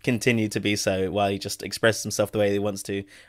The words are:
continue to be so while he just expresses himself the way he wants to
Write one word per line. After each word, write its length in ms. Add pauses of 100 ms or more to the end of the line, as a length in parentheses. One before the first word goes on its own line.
continue 440
to 120
be 160
so 340
while 220
he 80
just 240
expresses 400
himself 280
the 60
way 140
he 80
wants 240
to 200 (260)